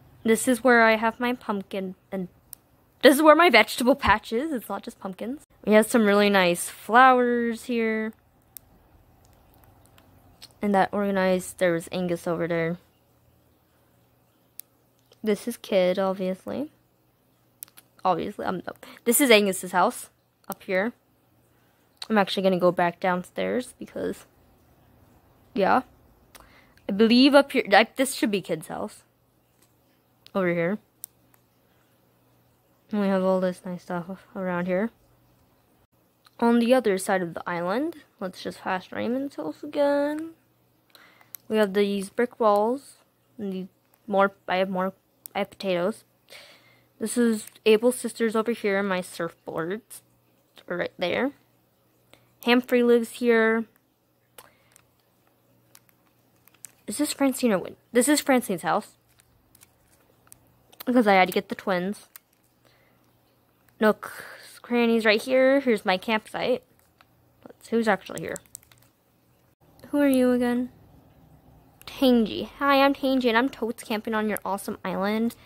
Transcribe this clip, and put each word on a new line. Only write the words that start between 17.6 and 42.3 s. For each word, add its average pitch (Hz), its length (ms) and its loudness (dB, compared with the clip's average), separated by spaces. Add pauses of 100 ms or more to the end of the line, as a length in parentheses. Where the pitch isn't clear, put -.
Obviously, 180 440 -4
um, 180 200 -6
no. - 60 -12 (320)
This 240 160 0
is 269 100 4
Angus's 202 420 2
house, - 360 -2 (400)
up - 140 -16
here. 196 300 -4 (1160)
I'm 220 100 2
actually 196 240 -2
gonna 190 160 0
go 175 140 2
back 175 280 -2
downstairs 185 760 -4
because, 196 480 -10 (1300)
yeah. 202 280 2 (1080)
I - 40 -4
believe 240 420 6
up 277 180 4
here, 262 200 0
I, 214 240 6
this 262 180 -2
should 247 160 -2
be 196 120 -2
Kid's 160 260 -8
house. - 360 -12 (1300)
Over 180 180 0
here. 170 260 -2 (2000)
And 214 100 -4
we 202 60 -2
have 190 160 0
all 185 180 0
this 180 240 -4
nice 180 180 -12
stuff 180 440 -10 (100)
around 180 300 -4
here. 185 240 -2 (1500)
On 240 180 2
the 233 160 4
other 226 240 2
side 190 240 -2
of 170 120 -8
the - 140 -10
island, 196 480 -4 (240)
let's 185 220 -12
just 190 180 -12
pass 185 320 -8
Raymond's 247 440 -6
house 302 260 -10
again. 294 720 -2 (1160)
We 220 80 -4
have 208 160 0
these 202 380 -2
brick - 280 -4